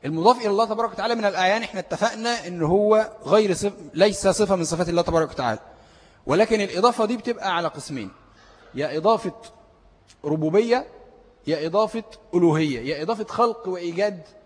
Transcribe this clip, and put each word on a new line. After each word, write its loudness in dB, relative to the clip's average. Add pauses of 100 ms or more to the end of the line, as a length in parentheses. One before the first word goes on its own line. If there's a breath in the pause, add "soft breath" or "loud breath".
المضاف 4
إلى -2
الله 2
تبارك -4
وتعالى -4
من -4
الأعيان، 2
احنا -10
اتفقنا -4
إن -6
هو 2 (140)
غير 4
صف-، -4 (220)
ليس 2
صفة 2
من -2
صفات -2
الله 0
تبارك 0
وتعالى، -2 (680 soft breath)
ولكن 2
الإضافة 2
دي -2
بتبقى -4
على -2
قسمين، -10 (640 soft breath)
يا -4
إضافة 0 (880)
ربوبية، 0 (600)
يا -2
إضافة -2 (300)
ألوهية، 2
يا -6
إضافة -4
خلق -2
وإيجاد -4 (240)